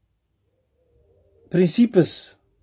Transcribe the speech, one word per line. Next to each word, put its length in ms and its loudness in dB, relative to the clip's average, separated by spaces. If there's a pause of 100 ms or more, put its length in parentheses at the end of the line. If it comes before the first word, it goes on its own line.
(1500)
principes 880 0 (240)